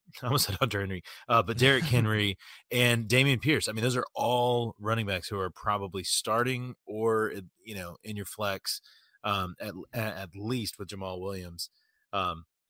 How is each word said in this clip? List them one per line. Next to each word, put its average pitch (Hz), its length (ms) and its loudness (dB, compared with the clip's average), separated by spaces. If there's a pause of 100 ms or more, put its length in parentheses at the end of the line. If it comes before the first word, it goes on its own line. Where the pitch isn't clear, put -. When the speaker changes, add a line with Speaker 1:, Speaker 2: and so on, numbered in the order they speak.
Speaker 1:
<laughs> - 140 -16
I 131 40 -8
almost 135 200 4
said 98 80 -4
Hunter 104 260 0
Henry, 95 220 -4 (260)
uh, 117 140 6
but 113 160 -2
Derrick 131 260 6
Speaker 2:
<laughs> - 120 0
Speaker 1:
Henry 107 420 2 (320)
and 120 360 4
Dameon 127 360 4
Pierce. 143 260 2
I 107 40 -2
mean, 110 100 -2
those 123 160 2
are - 160 -2
all 120 640 2
running 110 260 0
backs 95 240 -2
who 104 100 -4
are 92 120 -2
probably 98 540 -4
starting 123 680 0 (120)
or, 110 500 2
uh, 101 40 -8 (240)
you 110 100 -12
know, 90 280 -8
in 104 140 -8
your 101 80 -6
flex, 98 560 -4 (440)
um, 95 360 -2
at, 101 140 -8 (180)
at, 107 240 -4
at 95 200 -10
least 110 420 -4
with 98 100 -10
Jamal 95 320 -8
Williams. 90 480 -8 (460)
Um, 87 300 -2 (240)